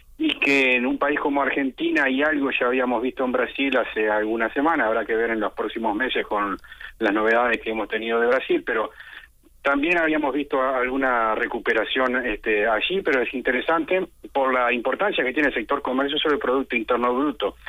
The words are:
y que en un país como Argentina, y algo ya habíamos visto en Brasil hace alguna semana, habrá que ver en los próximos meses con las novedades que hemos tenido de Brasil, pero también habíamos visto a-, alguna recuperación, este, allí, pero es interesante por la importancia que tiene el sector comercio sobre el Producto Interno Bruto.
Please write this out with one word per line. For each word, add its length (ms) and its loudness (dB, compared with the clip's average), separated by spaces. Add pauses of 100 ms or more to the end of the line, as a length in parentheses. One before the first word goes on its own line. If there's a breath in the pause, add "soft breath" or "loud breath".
(180 loud breath)
y 200 0
que 380 4
en 80 2
un 140 0
país 200 0
como 220 0
Argentina, 720 0
y 120 0
algo 280 2
ya 160 0
habíamos 360 2
visto 220 -2
en 80 -2
Brasil 460 0
hace 320 0
alguna 420 0
semana, 340 2
habrá 200 0
que 100 0
ver 140 0
en 100 -2
los 140 -4
próximos 420 -2
meses 300 -2
con 320 -4 (400 loud breath)
las 160 0
novedades 480 2
que 80 -6
hemos 180 -4
tenido 320 -2
de 60 2
Brasil, 400 2
pero 240 -2 (720 loud breath)
también 380 2
habíamos 340 0
visto 300 0
a-, 160 0
alguna 560 0
recuperación, 920 0
este, 400 0
allí, 360 0
pero 180 2
es 140 -2
interesante 720 0 (260)
por 220 2
la 180 2
importancia 520 0
que 80 -2
tiene 160 2
el 60 -4
sector 280 -2
comercio 360 -2
sobre 180 0
el 40 -2
Producto 360 -2
Interno 380 0
Bruto. 420 -2 (120 loud breath)